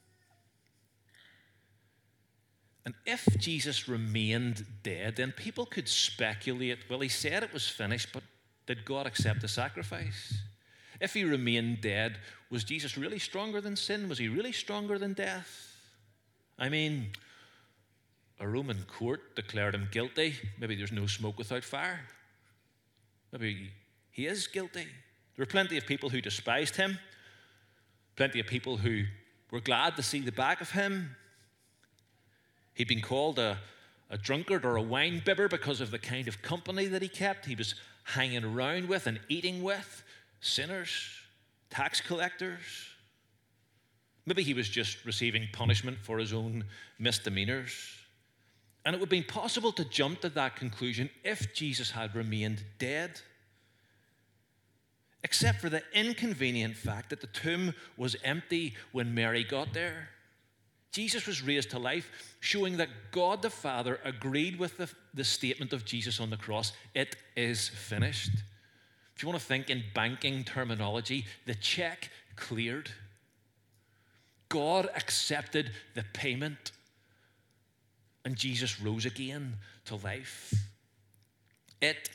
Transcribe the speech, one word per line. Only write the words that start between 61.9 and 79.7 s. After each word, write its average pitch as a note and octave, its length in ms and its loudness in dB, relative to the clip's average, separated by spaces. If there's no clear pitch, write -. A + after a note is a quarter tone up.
showing F#3 380 2
that D#3+ 340 -2
God F3+ 300 4
the A3+ 80 2
Father B2+ 540 0
agreed C#3 560 0
with F3 180 -2
the, F3 120 -4
the C3+ 120 0
statement C3+ 480 0
of B2 100 -2
Jesus A#2 380 -2
on A2+ 80 -2
the A2 80 -2
cross, G#2+ 340 -2
"It C3+ 240 0
is A#2 320 2
finished." G#2 640 0
If - 100 -8
you C#3+ 60 -4
want F3 100 0
to - 60 -8
think C3+ 240 2
in B2 140 0
banking B2+ 500 0
terminology, A#2 840 0
the A2+ 100 -2
check E3 560 -2
cleared. A#2 560 -2
God E3+ 480 4
accepted - 760 2
the A2+ 80 -2
payment, C3+ 580 -2
and C3 140 -4
Jesus A#2+ 420 0
rose G#2+ 260 0
again C3 520 -4